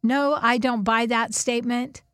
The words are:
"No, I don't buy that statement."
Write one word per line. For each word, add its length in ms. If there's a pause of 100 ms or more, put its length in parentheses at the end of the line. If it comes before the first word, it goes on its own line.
"No, 380
I 180
don't 240
buy 240
that 280
statement." 680 (120)